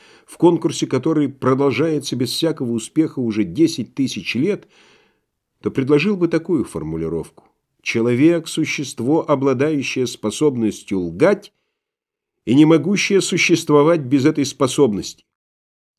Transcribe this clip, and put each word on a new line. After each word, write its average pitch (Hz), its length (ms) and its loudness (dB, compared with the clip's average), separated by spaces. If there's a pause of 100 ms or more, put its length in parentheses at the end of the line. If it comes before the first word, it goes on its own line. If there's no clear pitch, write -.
(260)
в - 120 -20
конкурсе, 165 480 2
который 147 420 0
продолжается 135 840 0
без 123 160 -2
всякого 156 420 -4
успеха 143 460 -2
уже 110 240 0
десять 113 520 0
тысяч 117 420 -4
лет, 175 320 -2 (920)
то 101 120 -4
предложил 147 440 0
бы 175 120 0
такую 165 360 -2
формулировку: 80 800 -8 (380)
"Человек — 131 640 0
существо, 151 800 -2
обладающее 135 800 0
способностью 110 920 -2
лгать 113 520 0 (920)
и 113 100 0
не 151 100 8
могущее 170 560 2
существовать 156 840 2
без 127 220 2
этой 147 220 0
способности, 127 800 -2 (720)